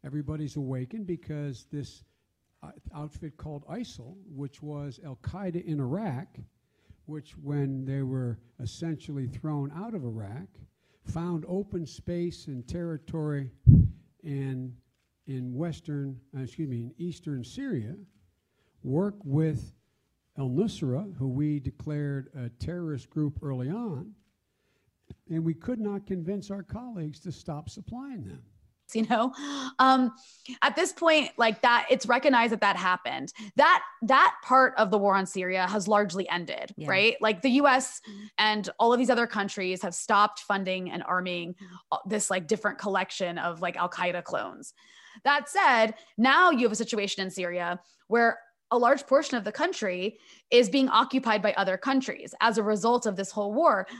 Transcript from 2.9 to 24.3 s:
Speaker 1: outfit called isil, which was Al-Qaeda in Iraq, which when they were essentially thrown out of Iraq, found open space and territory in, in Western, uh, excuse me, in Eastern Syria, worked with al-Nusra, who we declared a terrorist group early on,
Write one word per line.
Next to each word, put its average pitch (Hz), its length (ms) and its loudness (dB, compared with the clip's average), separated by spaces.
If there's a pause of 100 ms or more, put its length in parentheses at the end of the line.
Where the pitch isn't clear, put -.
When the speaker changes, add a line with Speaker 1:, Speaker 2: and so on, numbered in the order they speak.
Speaker 1:
outfit 151 420 -12
called 147 300 -14
isil, 170 480 -12 (200)
which 139 280 -12
was 143 420 -10
Al-Qaeda 175 640 -8
in 151 140 -2
Iraq, 143 580 -6 (680)
which 151 320 -14
when 139 480 -4
they 135 160 -4
were 127 380 -4 (220)
essentially 143 680 -6
thrown 143 500 -6
out 220 180 -10
of 160 100 -6
Iraq, 110 440 -10 (560)
found 170 420 -4
open 190 400 -6
space 175 600 -6
and 131 200 -10
territory 151 840 -6 (720)
in, 135 520 -6 (520)
in 127 280 -8
Western, 143 640 -6 (180)
uh, 131 40 -8
excuse 131 280 -8
me, 123 100 -6
in 117 200 -10
Eastern 151 460 -8
Syria, 165 500 -6 (880)
worked 185 420 -2
with 156 480 0 (680)
al-Nusra, 143 800 -4
who 131 120 -4
we 147 320 -2
declared 143 760 -6
a 120 120 -8 (160)
terrorist 160 440 -8
group 147 340 -4
early 131 260 -4
on, 196 440 -6 (1160)